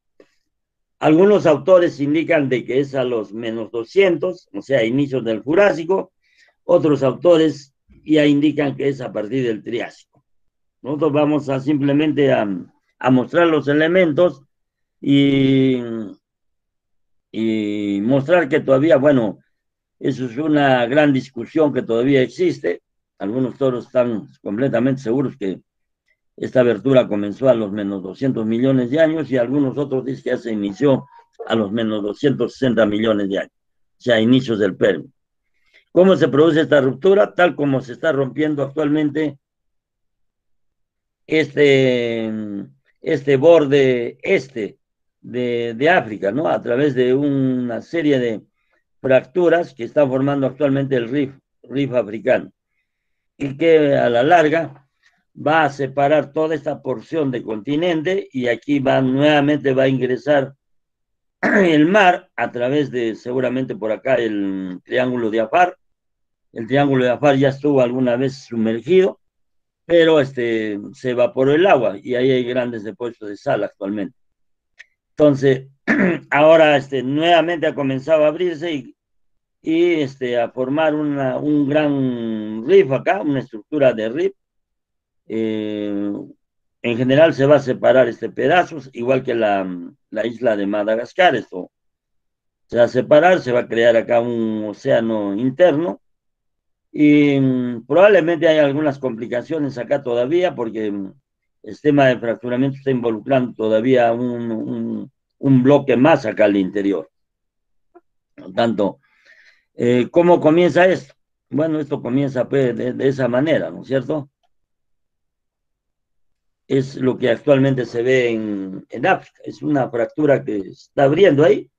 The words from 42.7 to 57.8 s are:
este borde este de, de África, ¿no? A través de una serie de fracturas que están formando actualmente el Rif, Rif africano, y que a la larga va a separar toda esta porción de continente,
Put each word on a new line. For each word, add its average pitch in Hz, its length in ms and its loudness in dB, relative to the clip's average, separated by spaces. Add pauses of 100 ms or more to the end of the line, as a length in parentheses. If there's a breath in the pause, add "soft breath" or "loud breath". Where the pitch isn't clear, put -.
este 139 360 0
borde 135 840 4
este - 560 -4 (440)
de, 120 540 -6
de 139 140 2
África, 107 420 0
¿no? 143 160 -2
A 110 140 -2
través 127 320 0
de 123 200 2
una 131 680 -2
serie 151 380 0
de 113 220 -4 (600)
fracturas 165 720 0
que 113 120 -12
están 139 240 0
formando 135 360 -2
actualmente 139 500 -2
el 117 140 -2
Rif, 139 240 -4 (300)
Rif 127 300 -6
africano, 107 580 -2 (840)
y 139 180 -8
que 151 400 4
a 123 140 0
la 120 140 2
larga 156 640 0 (480)
va 151 280 0
a 143 60 0
separar 139 640 -2
toda 156 200 -2
esta 147 280 -8
porción 131 500 -6
de 117 120 -8
continente, 151 880 -4